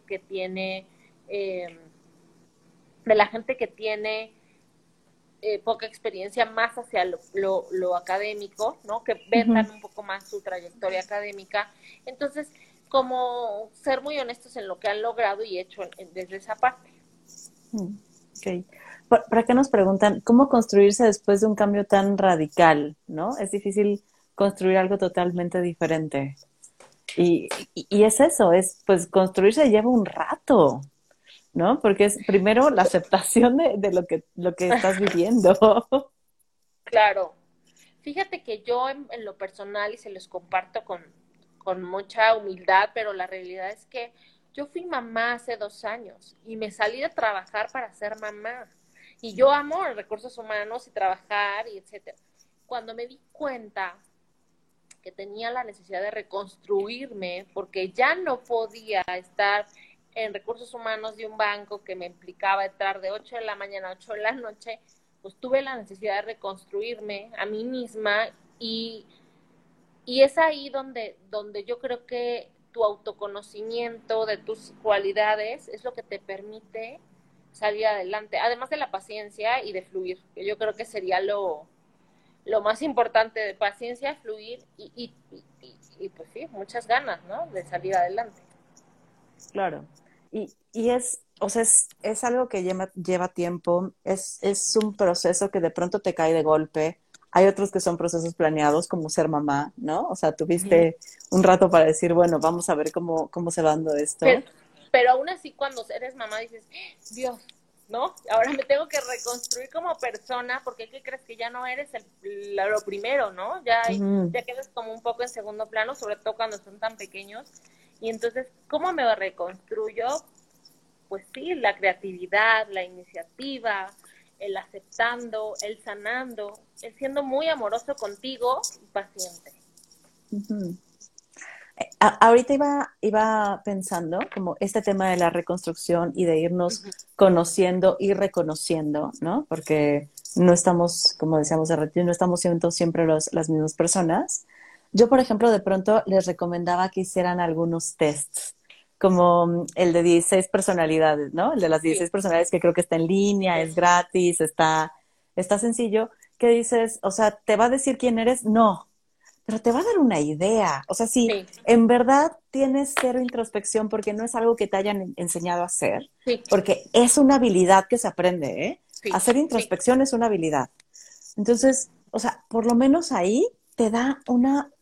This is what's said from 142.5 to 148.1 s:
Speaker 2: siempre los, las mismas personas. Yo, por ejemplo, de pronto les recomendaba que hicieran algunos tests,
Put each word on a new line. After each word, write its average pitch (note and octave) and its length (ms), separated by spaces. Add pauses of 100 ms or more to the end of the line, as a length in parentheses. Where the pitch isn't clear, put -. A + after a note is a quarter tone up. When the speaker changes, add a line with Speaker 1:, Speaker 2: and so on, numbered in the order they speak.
Speaker 2:
siempre E3+ 340
los, D#3 300
las D#3+ 160
mismas D#3 240
personas. F3 720 (460)
Yo, A#3 160
por C4 120
ejemplo, A#3 300
de G3+ 100
pronto G3 460
les F#3+ 200
recomendaba F3 640
que F#3 140
hicieran F3+ 380
algunos E3 540
tests, - 600 (420)